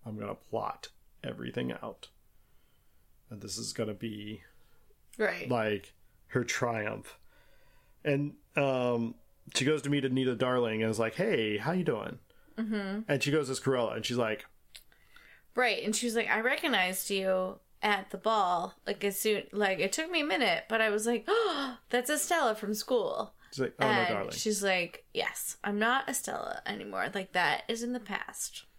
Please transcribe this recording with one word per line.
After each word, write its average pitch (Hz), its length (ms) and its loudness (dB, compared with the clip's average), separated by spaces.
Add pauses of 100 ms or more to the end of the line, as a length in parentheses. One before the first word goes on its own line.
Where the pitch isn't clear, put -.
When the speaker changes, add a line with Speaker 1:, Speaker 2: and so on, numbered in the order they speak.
Speaker 1:
I'm 107 120 -8
gonna 104 180 -6
plot - 540 -6 (340)
everything 123 500 -4
out. - 360 -10 (1200)
And 104 120 -12
this 104 160 -8
is 113 160 -8
gonna 107 200 -4
be 107 500 -10 (760)
Speaker 2:
Right. 170 320 -2
Speaker 1:
like, 107 440 0 (340)
her 123 180 0
triumph." 107 720 -2 (880)
And, 143 300 2 (200)
um, 123 600 2 (400)
she 131 100 2
goes 151 160 4
to 143 80 -4
meet 143 160 2
Anita 127 300 2
Darling 120 460 2
and 110 100 4
is 107 80 0
like, 113 160 2
"Hey, 120 420 2
how 117 160 0
you 185 100 2
doing?" 117 360 -2 (380)
Speaker 2:
Mm-hmm. 208 520 -4
Speaker 1:
And 143 140 2
she 147 80 2
goes, 143 180 2
"It's 131 100 -2
Cruella." 120 360 2
And 107 100 -6
she's 123 120 -2
like, 110 280 0 (1120)
Speaker 2:
Right, 233 260 2
and 214 120 0
she 240 100 0
was 226 100 0
like, 226 140 0
"I 190 120 4
recognized 226 680 2
you 190 500 0 (220)
at 202 300 2
the 180 60 -8
ball." 185 580 2 (100)
Like, - 180 -4
as 196 160 0
soon, 214 320 2
like, 196 280 2
it 190 120 2
took 320 200 -2
me 330 100 2
a 285 40 0
minute, 240 440 2
but 220 120 2
I 220 100 4
was 214 160 0
like, 233 180 2
<gasps> - 20 -8
"Oh, 320 500 0 (120)
that's 247 220 0
Estella 294 420 2
from 214 220 -2
school." - 580 0 (180)
Speaker 1:
She's 131 100 -4
like, 127 180 0
"Oh, - 60 4
no, - 60 4
Speaker 2:
And 185 160 4
Speaker 1:
darling." 101 260 -2
Speaker 2:
she's 208 280 -2
like, 185 440 0 (100)
"Yes, - 480 -4
I'm 202 160 -2
not 247 280 2
Estella - 600 -4
anymore. 190 440 -4
Like, 190 220 -6
that 175 340 2
is 226 140 -2
in 240 120 -2
the 247 60 -4
past." - 680 -8 (140)